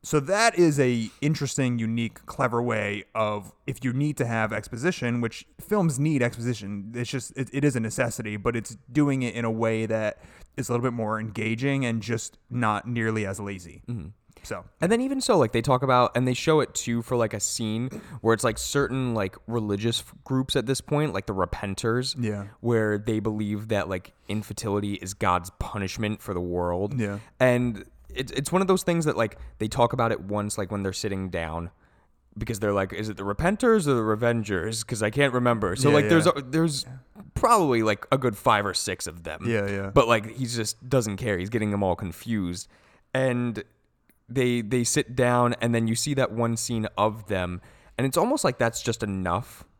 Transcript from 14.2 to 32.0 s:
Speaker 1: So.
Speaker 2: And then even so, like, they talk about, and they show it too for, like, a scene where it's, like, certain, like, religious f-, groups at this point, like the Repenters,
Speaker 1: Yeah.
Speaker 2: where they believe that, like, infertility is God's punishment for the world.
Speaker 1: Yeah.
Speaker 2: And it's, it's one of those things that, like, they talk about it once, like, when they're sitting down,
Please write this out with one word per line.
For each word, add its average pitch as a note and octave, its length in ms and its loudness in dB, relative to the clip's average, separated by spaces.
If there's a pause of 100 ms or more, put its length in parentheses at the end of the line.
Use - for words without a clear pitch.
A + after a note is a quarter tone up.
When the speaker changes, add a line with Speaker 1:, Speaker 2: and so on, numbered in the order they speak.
Speaker 1:
So. F#2 200 -10 (160)
Speaker 2:
And F3 100 2
then A#3 100 4
even C4+ 200 -2
so, A3 160 4
like, B2 140 6
they A#2 120 2
talk B2+ 200 2
about, B2 340 4
and B2+ 120 2
they B2 40 2
show D#3 280 2
it - 160 -2
too A#2 260 -2
for, B2+ 140 -2
like, A2+ 180 0
a G2+ 60 -6
scene A2+ 500 -2 (300)
where A2+ 140 6
it's, A2 100 0
like, A2+ 120 2
certain, C3 580 0
like, G2 200 -2 (140)
religious A2 520 0
f-, - 220 -18
groups C3 320 0
at B2+ 120 4
this C3 140 0
point, D3 320 0
like F#2+ 140 -4
the G#2 80 -4
Repenters, G#2 840 0
Speaker 1:
Yeah. G#2 280 -2 (160)
Speaker 2:
where A2 380 2
they G#2+ 200 0
believe G#2+ 500 -2
that, G2 200 0
like, F#2 240 -6 (160)
infertility G2+ 680 -2
is F#2+ 180 -8
God's F2+ 460 0
punishment G#2 640 -4
for G2+ 120 -6
the F2 60 -2
world. F2+ 580 -2
Speaker 1:
Yeah. G#2 200 -2 (220)
Speaker 2:
And B2 440 2 (300)
it's, B2+ 180 -6
it's C#3 180 -4
one F#3 120 2
of F#3 60 2
those F#3 160 2
things E3+ 200 2
that, D3 140 2
like, A2+ 200 -2 (200)
they G#2+ 100 -2
talk A#2+ 240 2
about A2+ 200 0
it - 100 -2
once, G2+ 340 -4
like, G2 140 -4
when G2+ 120 -4
they're F#2+ 120 -2
sitting F#2+ 340 -4
down, E2+ 420 -4 (680)